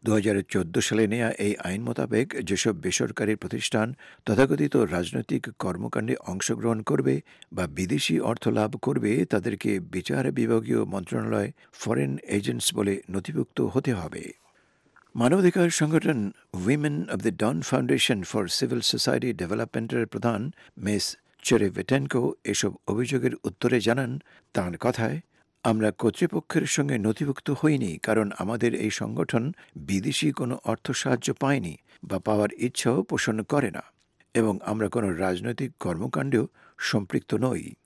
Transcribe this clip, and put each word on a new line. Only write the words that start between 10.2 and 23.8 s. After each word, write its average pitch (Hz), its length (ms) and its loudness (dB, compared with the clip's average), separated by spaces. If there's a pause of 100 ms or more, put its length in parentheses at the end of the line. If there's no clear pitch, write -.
বিভাগীয় 113 520 2
মন্ত্রণালয় 104 680 -2 (200)
ফরেন 135 500 -2
এজেন্টস 117 520 -2
বলে 98 360 0
নথিভুক্ত 123 500 -4
হতে 131 340 0
হবে। - 380 -8 (840)
মানবাধিকার 175 540 6
সংগঠন 156 600 2 (360)
Women 147 500 0
of - 40 -2
the 113 120 2
Dawn 127 300 0
Foundation 127 600 2
for 98 220 -2
Civil 120 340 -2
Society 127 560 0
Development-এর 113 680 -2
প্রধান 117 460 -2 (260)
মিস 101 380 -2 (260)
চেরেভেটেনকো 127 920 2 (100)
এসব 101 280 0 (160)
অভিযোগের 123 420 0 (140)
উত্তরে 120 360 0